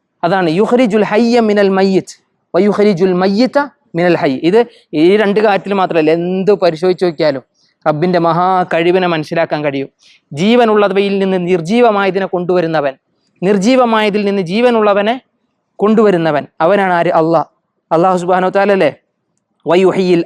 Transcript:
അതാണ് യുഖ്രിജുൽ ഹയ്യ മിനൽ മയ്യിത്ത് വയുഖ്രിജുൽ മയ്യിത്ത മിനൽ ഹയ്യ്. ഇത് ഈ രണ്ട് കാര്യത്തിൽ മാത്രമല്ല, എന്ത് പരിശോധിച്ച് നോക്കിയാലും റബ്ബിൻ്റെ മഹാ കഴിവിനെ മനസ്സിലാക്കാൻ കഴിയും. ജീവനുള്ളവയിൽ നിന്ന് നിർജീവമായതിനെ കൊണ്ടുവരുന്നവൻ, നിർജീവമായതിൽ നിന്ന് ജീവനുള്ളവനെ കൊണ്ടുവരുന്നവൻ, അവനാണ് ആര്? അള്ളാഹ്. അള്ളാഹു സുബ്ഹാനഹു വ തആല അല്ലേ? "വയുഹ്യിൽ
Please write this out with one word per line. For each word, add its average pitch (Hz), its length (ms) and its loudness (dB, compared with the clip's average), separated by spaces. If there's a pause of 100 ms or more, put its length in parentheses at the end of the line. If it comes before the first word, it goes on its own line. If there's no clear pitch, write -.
(240)
അതാണ് 180 280 0
യുഖ്രിജുൽ 214 520 0
ഹയ്യ 233 360 0
മിനൽ 208 300 2
മയ്യിത്ത് 190 460 0 (380)
വയുഖ്രിജുൽ 190 600 2
മയ്യിത്ത 202 460 0 (360)
മിനൽ 175 220 0
ഹയ്യ്. 143 260 -2
ഇത് 180 160 2 (340)
ഈ 151 100 0 (140)
രണ്ട് 202 220 0
കാര്യത്തിൽ 196 340 0
മാത്രമല്ല, 170 380 0
എന്ത് 180 420 -2
പരിശോധിച്ച് 180 520 -2
നോക്കിയാലും 151 380 -2 (420)
റബ്ബിൻ്റെ 170 340 0
മഹാ 165 280 0 (160)
കഴിവിനെ 175 440 0
മനസ്സിലാക്കാൻ 165 560 -4
കഴിയും. 139 260 -6 (420)
ജീവനുള്ളവയിൽ 202 880 2
നിന്ന് 190 280 0
നിർജീവമായതിനെ 196 800 0
കൊണ്ടുവരുന്നവൻ, 165 640 -2 (480)
നിർജീവമായതിൽ 214 840 0
നിന്ന് 196 260 -2
ജീവനുള്ളവനെ 214 640 0 (640)
കൊണ്ടുവരുന്നവൻ, 196 640 0 (180)
അവനാണ് 190 320 2
ആര്? 170 200 0
അള്ളാഹ്. 160 340 0 (440)
അള്ളാഹു 180 260 2
സുബ്ഹാനഹു 185 340 -2
വ 185 40 -4
തആല 196 160 2
അല്ലേ? 175 200 2 (720)
"വയുഹ്യിൽ 175 600 2